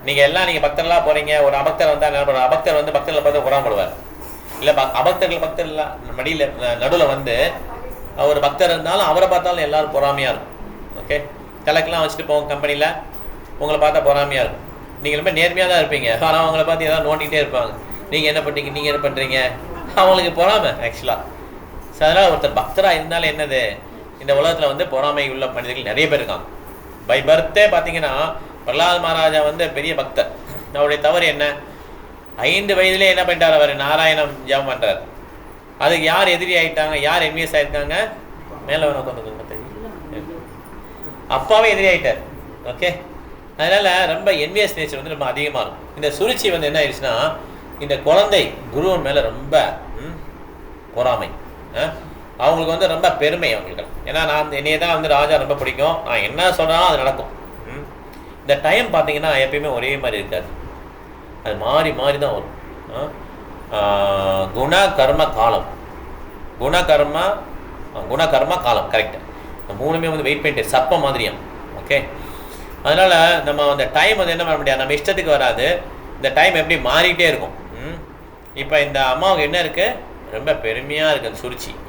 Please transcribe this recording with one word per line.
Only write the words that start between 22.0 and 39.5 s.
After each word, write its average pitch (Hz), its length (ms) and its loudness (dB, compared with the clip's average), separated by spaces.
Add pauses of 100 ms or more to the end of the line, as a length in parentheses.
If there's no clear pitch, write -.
அதனால 185 200 6
ஒருத்தர் 147 360 0
பக்தரா 196 260 2
இருந்தாலும் 160 400 0
என்னது, 131 480 -2 (420)
இந்த 139 140 2
உலகத்துல 156 320 4
வந்து 143 200 0
பொறாமை 143 440 0
உள்ள 131 160 -2
மனிதர்கள் 123 360 -6
நிறைய 110 260 0
பேர் 120 160 2
இருக்காங்க. 95 200 -6 (640)
By - 20 -4
birth-ஏ 160 560 4
பாத்தீங்கன்னா, 160 680 0 (340)
பிரகலாத் 170 340 2
மகாராஜா 160 420 2
வந்து 156 260 0
பெரிய 151 260 -4
பக்தர். - 360 -2 (420)
அவருடைய 147 300 2
தவறு 170 240 4
என்ன? 147 260 0 (840)
ஐந்து 190 380 0
வயதிலே 185 420 4
என்ன 185 60 2
பண்ணிட்டார் 165 320 4
அவரு? 147 200 4
நாராயணம் 151 560 2 (160)
ஜெபம் 135 220 0
பண்றார். 110 320 0 (800)
அதுக்கு 156 260 2
யார் 180 240 4
எதிரி 175 280 2
ஆயிட்டாங்க? 156 440 0
யார் 165 220 2
என்விஎஸ் 156 300 -2
ஆயிருக்காங்க? 147 560 0 (580)
மேல 151 200 2
வேணா 143 80 2
உட்காந்துக்கோங்க, 113 540 -8
தெரியும். 110 960 -12 (840)